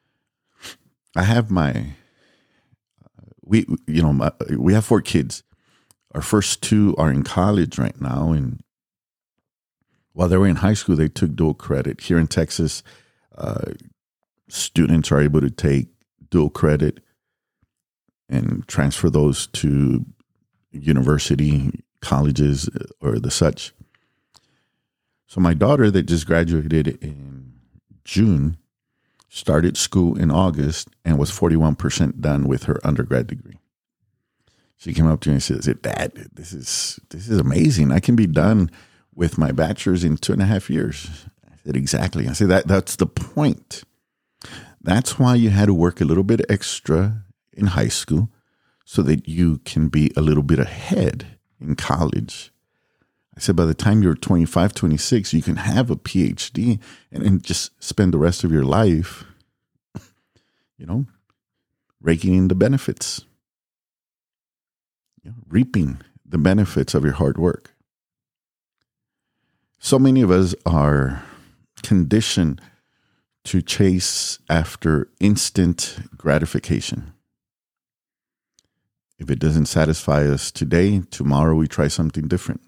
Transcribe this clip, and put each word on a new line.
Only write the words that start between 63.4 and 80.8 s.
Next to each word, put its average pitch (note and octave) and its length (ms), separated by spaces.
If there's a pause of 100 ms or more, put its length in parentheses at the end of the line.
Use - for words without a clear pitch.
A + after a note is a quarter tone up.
you - 80
know, A#2+ 60 (120)
reaping F2 540 (240)
the F2 100
benefits F2+ 580
of C#2+ 100
your C#2+ 100
hard D2 240
work." - 360 (2000)
So - 200
many C3 220
of G2+ 100
us F#2 240 (120)
are C#2+ 580 (580)
conditioned F2+ 800 (840)
to F2+ 180
chase - 760 (120)
after D#2+ 580 (120)
instant F#2+ 800 (200)
gratification. - 960 (2000)
If C#2 80
it C2+ 80
doesn't D2+ 280
satisfy D2+ 600
us C#2+ 240
today, F#2 520 (100)